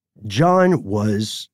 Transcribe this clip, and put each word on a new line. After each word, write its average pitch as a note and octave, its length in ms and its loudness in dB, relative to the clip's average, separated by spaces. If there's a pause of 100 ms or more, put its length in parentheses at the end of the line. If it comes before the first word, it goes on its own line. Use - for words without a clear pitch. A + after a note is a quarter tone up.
(260)
John F3 580 2
was G#2 680 -4